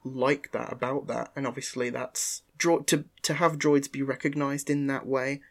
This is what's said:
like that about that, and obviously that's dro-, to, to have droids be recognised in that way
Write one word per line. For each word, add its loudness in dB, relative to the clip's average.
like 0
that -4
about -4
that, -4
and -4
obviously -4
that's -6
dro-, 4
to, 2
to 0
have 2
droids 4
be -4
recognised -2
in 2
that -2
way 0